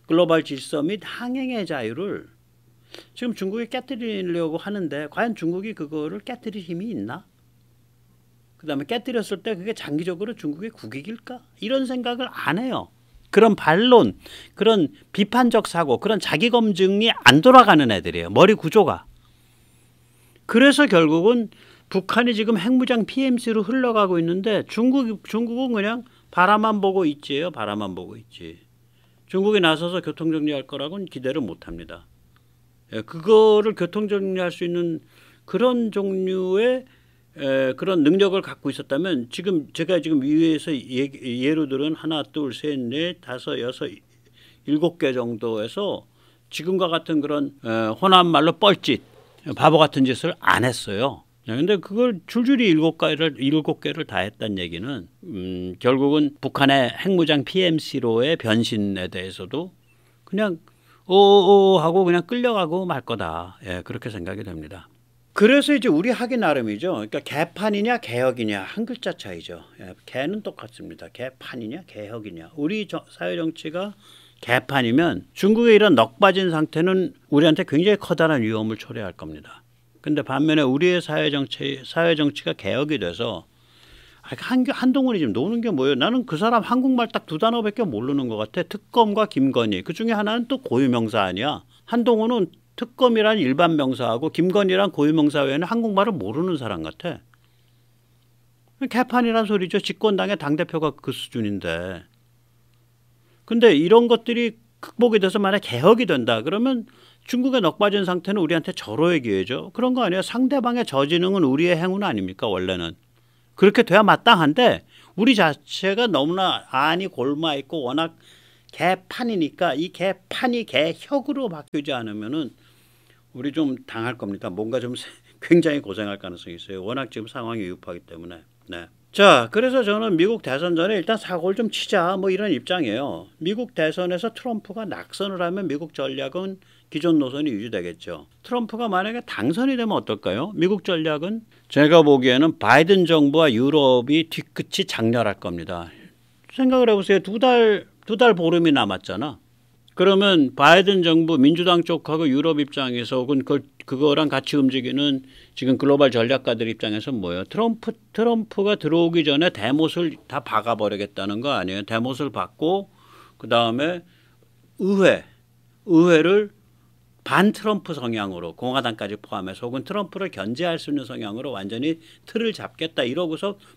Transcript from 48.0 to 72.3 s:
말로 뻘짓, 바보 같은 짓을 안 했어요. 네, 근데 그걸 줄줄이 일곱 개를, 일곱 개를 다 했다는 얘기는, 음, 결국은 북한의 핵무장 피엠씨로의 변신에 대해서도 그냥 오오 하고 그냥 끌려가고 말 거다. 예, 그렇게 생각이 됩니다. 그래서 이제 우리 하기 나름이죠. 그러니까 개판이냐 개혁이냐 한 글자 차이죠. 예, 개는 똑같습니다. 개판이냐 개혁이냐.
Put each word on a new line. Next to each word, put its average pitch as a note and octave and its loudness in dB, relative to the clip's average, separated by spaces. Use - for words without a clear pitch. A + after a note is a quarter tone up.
말로 D#3+ 4
뻘짓, F3 2
바보 D3+ 4
같은 D3 4
짓을 - -4
안 F#2 4
했어요. A#2 -4
네, A2+ -6
근데 F3+ 0
그걸 G#3 -2
줄줄이 A#3+ 2
일곱 D#3+ 4
개를, D#3 -2
일곱 D3 0
개를 D3+ -8
다 G2 -6
했다는 G2+ -4
얘기는, F2+ -8
음, F#2 -8
결국은 C#3 2
북한의 C3+ 2
핵무장 D#3+ 0
피엠씨로의 D3 -2
변신에 G#2+ -2
대해서도 F#2+ -10
그냥 F#3+ -4
오오 G3 8
하고 E3 2
그냥 F3 2
끌려가고 F#3+ -2
말 D#3+ -4
거다. F2+ -8
예, F2+ -8
그렇게 B2+ -10
생각이 F#2+ -10
됩니다. E2+ -14
그래서 C#4 2
이제 B3 -2
우리 F#3 0
하기 A#3 -4
나름이죠. C#3+ -2
그러니까 A2+ -8
개판이냐 G3+ -4
개혁이냐 A#2+ -4
한 G#3 -10
글자 G#3+ -10
차이죠. F2 -16
예, F#2+ -18
개는 E3 -8
똑같습니다. F2 -16
개판이냐 B2+ -14
개혁이냐. G#2 -16